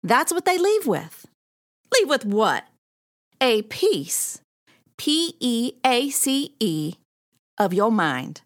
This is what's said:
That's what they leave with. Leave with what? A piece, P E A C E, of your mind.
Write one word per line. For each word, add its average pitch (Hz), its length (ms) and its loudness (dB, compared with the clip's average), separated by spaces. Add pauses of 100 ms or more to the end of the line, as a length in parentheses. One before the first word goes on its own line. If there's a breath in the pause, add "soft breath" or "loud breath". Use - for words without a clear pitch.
That's 247 280 2
what 349 120 -2
they 370 140 2
leave 392 280 2
with. 160 400 -4 (640)
Leave 440 160 4
with 262 160 0
what? 202 400 0 (760)
A 226 220 2
piece, - 800 -2 (560 soft breath)
P 320 440 -2
E 240 320 -2 (120)
A 262 260 2
C 277 500 -2
E, 165 340 -2 (640)
of 185 160 0
your 202 160 2
mind. 151 560 -2